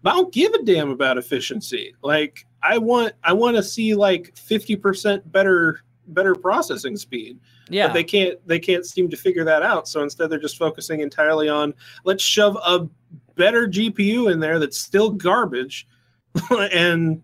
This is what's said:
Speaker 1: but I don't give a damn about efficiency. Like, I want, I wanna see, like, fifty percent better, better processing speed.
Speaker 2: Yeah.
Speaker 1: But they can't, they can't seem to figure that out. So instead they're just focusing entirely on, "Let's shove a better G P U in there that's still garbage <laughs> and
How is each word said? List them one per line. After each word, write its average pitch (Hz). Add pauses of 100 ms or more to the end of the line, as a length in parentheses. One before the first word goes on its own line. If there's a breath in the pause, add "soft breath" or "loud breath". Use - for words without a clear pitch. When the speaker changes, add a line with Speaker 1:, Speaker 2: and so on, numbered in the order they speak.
Speaker 1:
but 180
I -
don't 370
give 392
a 427
damn 165
about 131
efficiency. 123
Like, 151 (180)
I 202
want, 233 (100)
I 170
wanna 233
see, 220
like, 190
fifty 214
percent 196
better, 180 (260)
better 180
processing 180
speed. 120 (300 soft breath)
Speaker 2:
Yeah. 185
Speaker 1:
But -
they 170
can't, 180
they 165
can't 175
seem 180
to 151
figure 175
that 156
out. 208
So 151
instead 151
they're 156
just 147
focusing 156
entirely 151
on, 147 (300 loud breath)
"Let's 190
shove 208
a 175 (480)
better 226
G 208
P 202
U 240
in 170
there 160
that's 143
still 208
garbage 175 (340)
<laughs> -
and 170